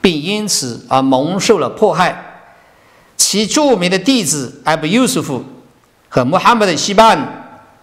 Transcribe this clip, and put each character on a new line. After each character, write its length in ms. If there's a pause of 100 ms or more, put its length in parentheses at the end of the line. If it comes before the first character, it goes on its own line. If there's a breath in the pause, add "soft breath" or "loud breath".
并 200
因 240
此 440
而 120
蒙 380
受 200
了 100
迫 240
害。 480 (720 soft breath)
其 320
著 300
名 120
的 80
弟 280
子 400
阿 100
布 100
尤 220
苏 160
夫 220 (640)
和 160
穆 100
罕 220
默 100
德 80
西 180
班 680 (220)